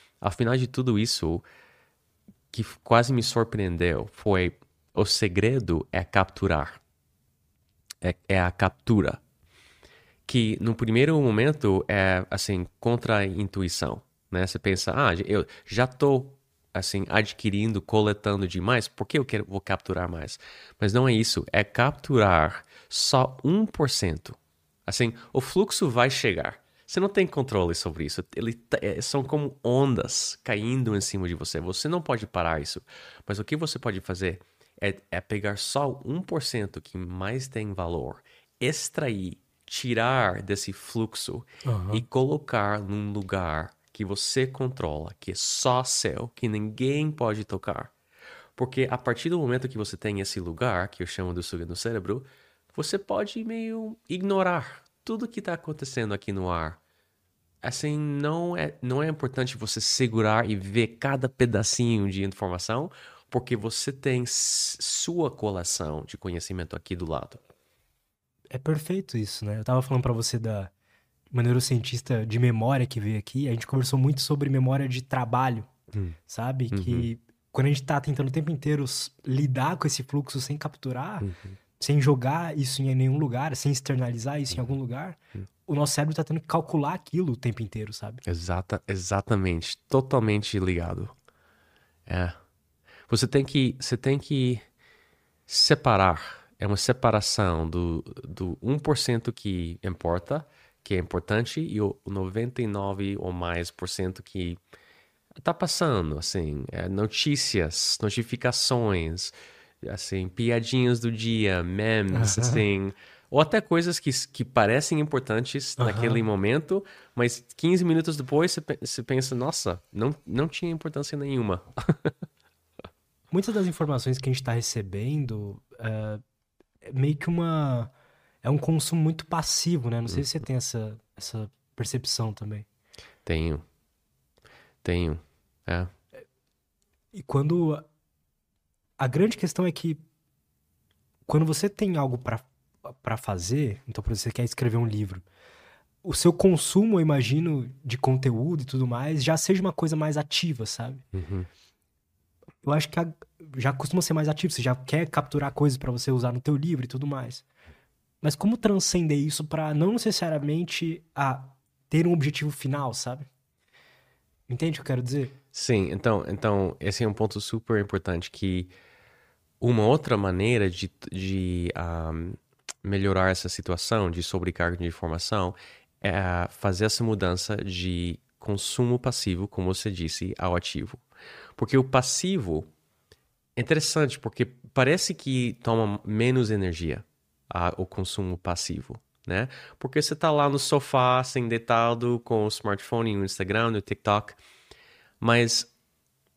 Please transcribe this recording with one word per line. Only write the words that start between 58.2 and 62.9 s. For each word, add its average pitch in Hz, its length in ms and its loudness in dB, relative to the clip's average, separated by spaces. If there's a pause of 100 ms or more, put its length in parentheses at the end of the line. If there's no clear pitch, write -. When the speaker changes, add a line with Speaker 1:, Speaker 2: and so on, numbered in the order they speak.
Speaker 1:
é, 151 240 -4
não 127 220 0
é 160 40 0
importante 131 480 -2
você 110 240 -6
segurar 110 720 2
e 107 60 0
ver 98 440 0
cada 135 300 0
pedacinho 110 800 2
de 98 140 -2
informação, 98 640 -4 (400)